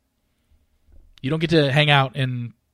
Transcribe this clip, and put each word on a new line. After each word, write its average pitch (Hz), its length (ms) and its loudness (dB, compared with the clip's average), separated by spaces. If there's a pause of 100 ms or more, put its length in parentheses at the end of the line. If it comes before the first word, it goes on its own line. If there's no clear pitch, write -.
(1200)
You 131 80 -6
don't 160 100 -4
get 160 100 -4
to 151 220 2
hang 151 180 2
out 139 260 2
in 123 380 -6 (200)